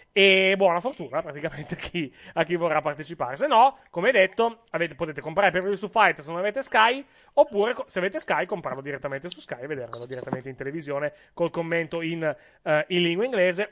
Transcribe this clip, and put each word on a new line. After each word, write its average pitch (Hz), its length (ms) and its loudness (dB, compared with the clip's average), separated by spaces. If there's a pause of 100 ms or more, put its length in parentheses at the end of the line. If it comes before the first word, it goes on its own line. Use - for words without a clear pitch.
(160)
E 190 400 6
buona 180 220 4
fortuna 160 440 -6
praticamente 147 520 -8
a - 20 -12
chi, - 380 -6 (200)
a 165 100 0
chi 170 100 -4
vorrà 165 260 0
partecipare. 143 560 -6
Se 262 120 -2
no, 262 300 6 (120)
come 196 220 0
detto, 220 480 2 (100)
avete, 165 240 -4
potete 156 260 -8
comprare 175 300 2
per 180 120 -2
view 196 120 -2
su 190 140 -8
Fight 180 320 4
se 147 100 -14
non 170 80 -6
avete 208 240 -4
Sky, 247 420 2 (280)
oppure 240 420 2
co-, 254 140 -10
se - 100 -6
avete 196 220 -2
Sky, 175 260 -2
comprarlo 143 340 -6
direttamente 139 480 -8
su 233 120 -10
Sky 123 220 -10
e 139 40 -10
vederlo 120 400 -8
direttamente 127 420 -8
in 131 60 -12
televisione 143 580 -6 (220)
col 170 160 0
commento 165 500 -4
in, 165 220 -4 (400)
eh, 151 280 0
in 175 120 2
lingua 175 220 0
inglese 190 480 0